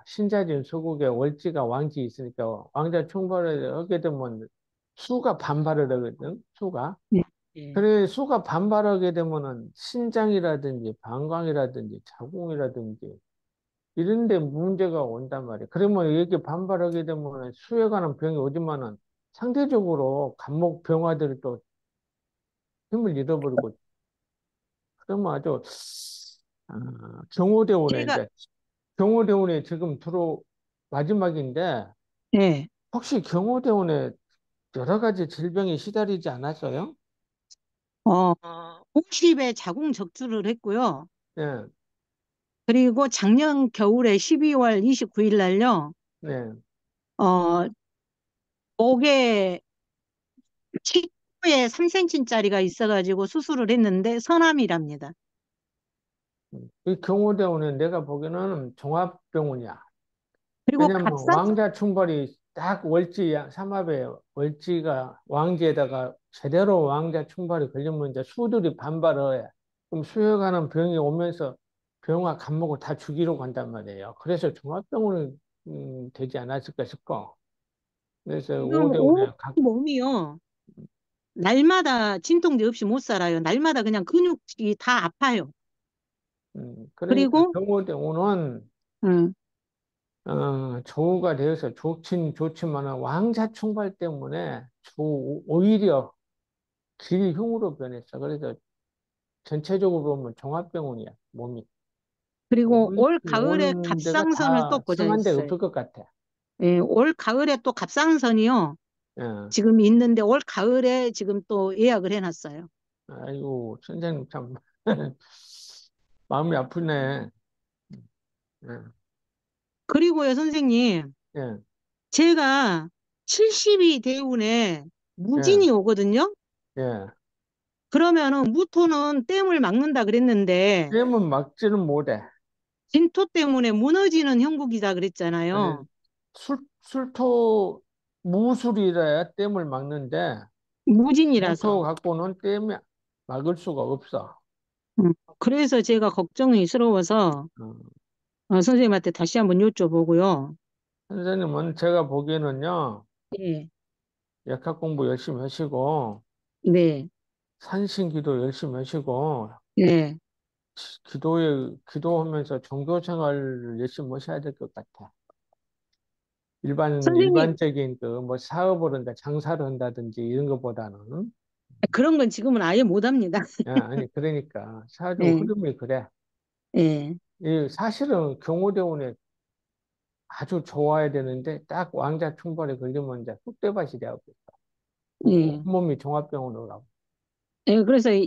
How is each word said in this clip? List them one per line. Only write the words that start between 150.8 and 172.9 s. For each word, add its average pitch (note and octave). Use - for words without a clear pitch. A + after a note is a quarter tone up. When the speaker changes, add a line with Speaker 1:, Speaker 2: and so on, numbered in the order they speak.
Speaker 1:
선생님은 F3
제가 E3+
보기에는요. C#3+
Speaker 2:
예. E3
Speaker 1:
역학 C3+
공부 D3+
열심히 B2+
하시고 C3+
Speaker 2:
네. E3
Speaker 1:
산신기도 D#3
열심히 C3
하시고 C3
Speaker 2:
예. E3
Speaker 1:
기-, -
기도에, D3
기도하면서 D#3
종교 D3
생활을 C#3
열심히 B2+
하셔야 D3+
될 C#3+
것 -
같아. -
일반, C#3+
Speaker 2:
선생님. F4
Speaker 1:
일반적인 D3+
그 A#2+
뭐 B2+
사업을 E3
한다, B2
장사를 D3
한다든지 B2
이런 B2
것보다는. A#2+
Speaker 2:
그런 D#4
건 B3
지금은 A#3
아예 F#3
못 G#3